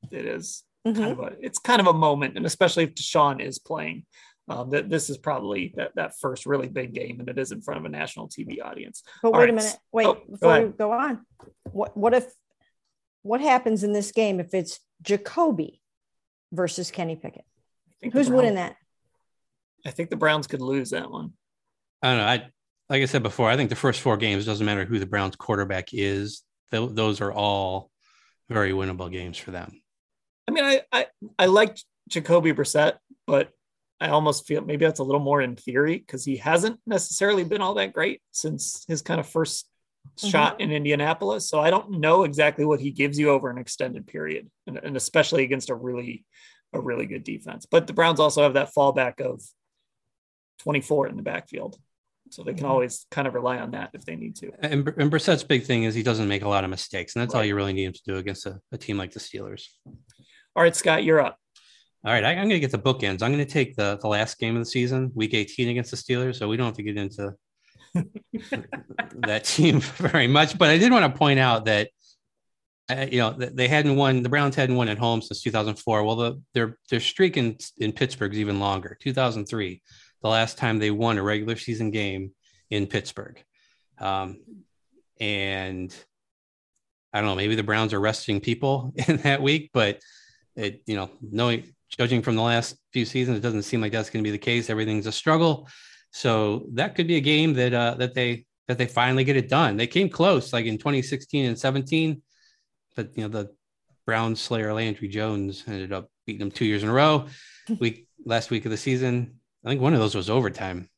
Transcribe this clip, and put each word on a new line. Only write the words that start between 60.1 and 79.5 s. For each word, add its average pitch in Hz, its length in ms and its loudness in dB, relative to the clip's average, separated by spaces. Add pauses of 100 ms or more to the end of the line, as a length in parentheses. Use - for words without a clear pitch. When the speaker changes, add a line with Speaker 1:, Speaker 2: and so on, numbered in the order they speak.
Speaker 1:
All 165 80 6
right, 170 120 6
Scott, - 280 2
you're 160 160 6
up. - 180 0 (680)
Speaker 3:
All 107 80 0
right, 113 100 4
I, 127 80 4
I'm 190 160 0
gonna 202 120 2
get 135 120 0
the - 80 -2
bookends. 101 420 0
I'm 117 100 0
gonna 143 120 0
take 139 320 -2
the, 101 260 -2
the 110 60 -4
last 107 320 0
game 113 160 -2
of 117 60 -2
the 113 80 -8
season, 131 460 -2
week 110 180 -2
eighteen 117 340 -2
against 120 240 -4
the - 60 -10
Steelers, 127 400 -4
so 107 100 -4
we 107 80 -2
don't 120 120 0
have 110 100 -6
to 107 60 -10
get 104 140 -6
into 98 360 -8 (600)
Speaker 1:
<laughs> 175 100 0 (1200)
Speaker 3:
that 107 200 0
team 151 340 6
<laughs> - 180 -6
very 151 300 2
much. 151 300 4
But 160 120 8
I 160 80 8
did 226 140 8
wanna 196 180 6
point 135 300 4
out 120 260 4
that, 107 240 4 (1000)
uh, 131 200 -2
you 127 100 2
know, 113 140 2
th-, 127 200 -8
they 127 140 2
hadn't 147 280 4
won, 131 280 4
the 120 60 -2
Browns 139 260 2
hadn't 127 200 2
won 120 140 2
at 104 80 -2
home 117 240 2
since - 200 -12
two 113 100 -4
thousand 107 240 0
four. 107 280 0
Well, 113 120 0
the, 120 260 -4 (120)
their, 117 240 -2 (120)
their 117 100 0
streak 180 380 0
in, 117 200 0 (200)
in 107 160 -2
Pittsburgh 107 400 -2
is 107 60 -4
even 101 200 0
longer. 98 400 -2
Two 135 140 -6
thousand 120 320 -2
three, 95 360 -6 (400)